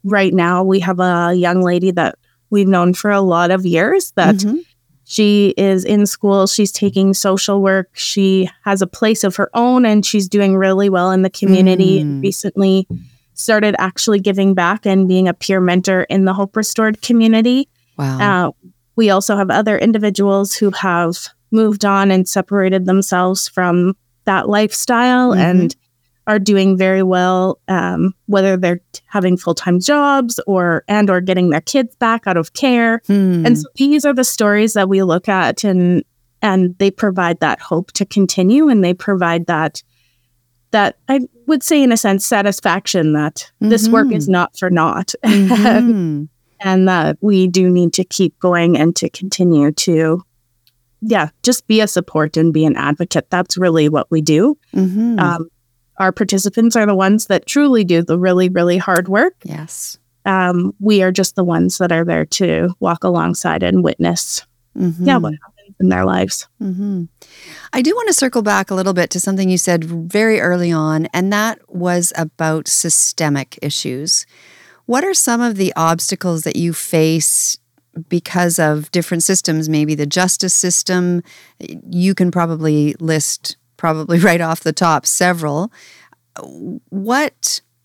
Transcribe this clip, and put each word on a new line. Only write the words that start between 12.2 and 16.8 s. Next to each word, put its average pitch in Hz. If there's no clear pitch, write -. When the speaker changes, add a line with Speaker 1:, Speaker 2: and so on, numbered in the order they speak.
Speaker 1:
Recently 190
started 214
actually 202
giving 196
back 180
and 190
being 185
a 175
peer 190
mentor 185
in 190
the 190
Hope 196
Restored 214